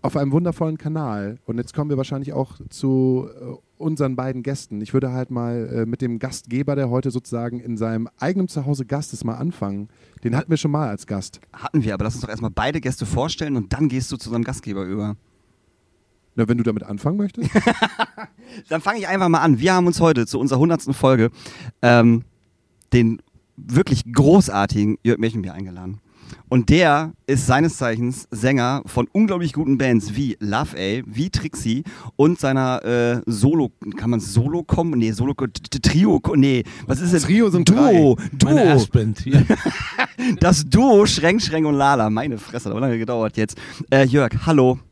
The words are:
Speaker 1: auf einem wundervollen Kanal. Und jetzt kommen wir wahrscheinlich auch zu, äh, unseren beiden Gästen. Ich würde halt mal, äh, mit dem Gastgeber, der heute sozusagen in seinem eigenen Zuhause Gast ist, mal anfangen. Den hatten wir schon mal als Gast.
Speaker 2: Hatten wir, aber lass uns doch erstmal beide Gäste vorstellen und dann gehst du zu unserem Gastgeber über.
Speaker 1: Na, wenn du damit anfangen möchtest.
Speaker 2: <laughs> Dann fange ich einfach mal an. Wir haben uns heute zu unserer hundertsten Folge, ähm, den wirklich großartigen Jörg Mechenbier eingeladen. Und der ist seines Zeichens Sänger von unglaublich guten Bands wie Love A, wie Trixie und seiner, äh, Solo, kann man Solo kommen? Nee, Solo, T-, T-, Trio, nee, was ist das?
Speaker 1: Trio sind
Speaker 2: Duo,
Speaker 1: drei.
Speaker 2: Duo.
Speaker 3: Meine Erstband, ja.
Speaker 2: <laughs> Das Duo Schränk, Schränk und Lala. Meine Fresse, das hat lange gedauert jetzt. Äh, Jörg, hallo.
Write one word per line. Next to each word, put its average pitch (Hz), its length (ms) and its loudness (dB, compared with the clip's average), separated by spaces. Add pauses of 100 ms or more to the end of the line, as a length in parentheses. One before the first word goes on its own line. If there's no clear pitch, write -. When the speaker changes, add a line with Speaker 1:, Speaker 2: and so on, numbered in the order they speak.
Speaker 1:
auf - 160 -4
einem 139 160 -2
wundervollen 160 440 -2
Kanal. 120 680 -6
Und 117 120 -6
jetzt 120 160 -8
kommen 147 160 -4
wir 143 60 -2
wahrscheinlich 135 380 -6
auch 135 240 -6 (120)
zu, 131 640 0
äh, - 220 -16 (220)
unseren 143 380 -4
beiden 127 280 -8
Gästen. 135 380 -8
Ich 107 120 -12
würde 131 180 0
halt 127 200 -6
mal, 120 520 -4
äh, - 20 -2
mit 117 160 -6
dem 120 180 -4
Gastgeber, 131 560 -6
der 135 140 -2
heute 127 220 -2
sozusagen 120 480 -6
in 117 160 -8
seinem 113 320 -4 (100)
eigenen 180 300 -2
Zuhause 139 380 -4
Gast 143 280 -6
ist, 123 120 -10
mal 113 100 -4
anfangen. 104 540 -8 (340)
Den 120 140 -2
hatten 156 120 -4
wir 160 80 2
schon 151 140 -2
mal 151 160 -2
als 101 180 -10
Gast. - 360 -10 (100)
Speaker 2:
Hatten - 320 -4
wir, 107 100 -2
aber 98 120 -4
lass 113 100 -4
uns 120 60 -12
doch 113 80 -12
erstmal 110 220 -6
beide 131 280 -4
Gäste 127 260 -6
vorstellen 139 520 -4
und 104 160 -6
dann 147 160 0
gehst 127 220 -6
du 139 60 -8
zu 110 120 -14
unserem 117 140 -4
Gastgeber 101 420 -8
über. 104 300 -6 (1200)
Speaker 1:
Na, 117 120 0
wenn 117 100 2
du 120 60 0
damit 107 200 -2
anfangen 143 340 -4
möchtest. 202 320 -4 (600)
Speaker 2:
<laughs> - 600 -20
Dann 160 120 -4
fange 214 180 -4
ich 190 80 -6
einfach 185 200 0
mal 165 140 4
an. 147 180 4
Wir 175 140 4
haben 180 140 4
uns 170 120 0
heute 151 280 4
zu 139 120 -4
unserer 131 200 0
hundertsten 160 340 0
Folge, 127 360 4 (520)
ähm, 120 420 6 (720)
den 113 280 2 (360)
wirklich 123 540 0
großartigen 110 920 4
Jörg 117 160 2
Mechenbier 107 340 -4
eingeladen. 92 460 -12 (500)
Und 123 200 0
der 160 440 4 (140)
ist 135 180 0
seines 151 320 2
Zeichens 120 540 -4
Sänger 127 540 0
von - 260 -4
unglaublich 185 420 0
guten 139 240 0
Bands 113 380 0
wie 131 240 -2
Love 107 380 -4
A, 101 280 -4
wie 123 240 -4
Trixie 131 540 -4 (320)
und 165 240 4
seiner, 131 440 -2
äh, 120 420 0
Solo, 131 460 0 (260)
kann 113 120 -4
man 117 100 0
Solo 117 440 -2
kommen? 170 360 -2
Nee, 110 120 0
Solo, 117 220 -4
T-, 131 140 -6
T-, - 320 -10
Trio, 180 420 2 (140)
nee, 135 280 4 (240)
was 131 140 -2
ist 175 120 0
das? 160 100 2
Speaker 1:
Trio 208 260 4
sind 175 200 2
Speaker 2:
Duo, 196 60 8
Speaker 1:
drei. 269 180 6
Speaker 2:
Duo. 147 240 6 (260)
Speaker 3:
Meine 285 200 6
Erstband, 113 600 2
ja. 135 160 6 (460)
Speaker 2:
<laughs> 247 520 -4
Das 156 280 2
Duo 214 380 6
Schränk, 185 360 2
Schränk 160 240 -2
und 147 100 2
Lala. 139 340 4
Meine 117 280 -2
Fresse, 101 320 -10
das 107 60 -4
hat 113 60 -4
lange 123 160 0
gedauert 113 400 -4
jetzt. 110 200 -2 (340)
Äh, 135 140 6
Jörg, 131 260 2 (140)
hallo. 131 340 4 (120)